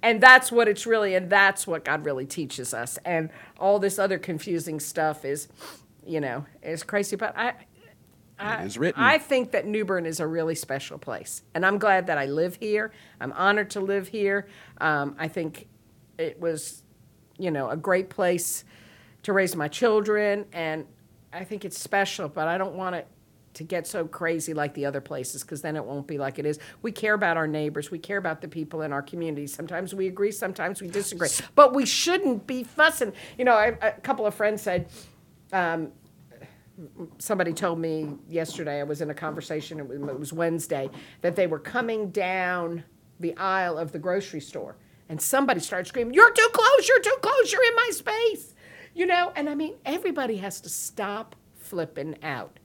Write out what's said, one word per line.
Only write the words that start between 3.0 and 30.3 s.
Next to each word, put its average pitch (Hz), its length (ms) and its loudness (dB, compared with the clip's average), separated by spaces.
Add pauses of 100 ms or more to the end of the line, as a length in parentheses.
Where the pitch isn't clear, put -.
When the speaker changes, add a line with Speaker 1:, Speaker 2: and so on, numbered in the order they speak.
Speaker 1:
And 160 260 0 (300)
all 202 180 4
this 196 220 0
other 190 180 2
confusing 160 640 -6
stuff 156 440 -4
is, 143 220 -6 (580)
you 160 160 -4
know, 135 240 -4 (180)
is 160 200 -8
crazy. 202 320 -2
But 208 220 -6
I, 240 160 -2 (840)
I, 214 240 -4
Speaker 2:
It 185 40 -6
is 208 120 -8
written. 180 220 0
Speaker 1:
I 269 180 6
think 262 340 0
that 196 120 0
New 214 200 -2
Bern 185 220 -2
is 160 120 -4
a 165 80 -2
really 160 300 -2
special 135 420 -8
place, - 440 -10 (120)
and 170 100 -2
I'm 202 140 4
glad 190 300 4
that 156 100 0
I 135 80 -2
live 160 300 0
here. 214 340 -2 (300)
I'm 131 140 -6
honored 202 360 2
to 208 100 -6
live 190 280 -2
here. 202 400 -2 (320)
Um, 143 400 2
I 160 80 -4
think 160 400 -8 (500)
it 160 220 -6
was, 165 420 -4 (560)
you 185 140 -2
know, 135 180 -2
a 147 60 -2
great 185 340 0
place 180 540 0 (580)
to 208 100 -2
raise 185 220 2
my 151 140 -2
children, 208 840 2
and 160 340 -4 (460)
I 175 100 -10
think 196 220 -10
it's 180 120 -10
special, 196 520 -2
but 156 180 -2
I 170 120 0
don't 190 180 -2
want 185 180 -4
it 165 140 -8 (460)
to 160 100 -12
get 170 240 -4
so 170 180 -4
crazy 165 480 -4
like 147 200 -2
the 139 120 -2
other 139 140 -2
places, 131 420 -10
'cause 143 200 -10
then 156 120 -4
it 147 100 -4
won't 139 220 -8
be 151 100 -8
like 139 220 -4
it 147 80 -4
is. 151 140 -2 (220)
We 233 100 -6
care 214 220 0
about 185 220 2
our 160 120 0
neighbors. 151 420 -4
We 170 80 -10
care 202 200 -6
about 165 220 -4
the 160 60 -12
people 156 360 -8
in 151 100 -4
our 143 100 -4
community. 147 460 -6
Sometimes 175 460 -8
we 190 120 -2
agree, 196 240 0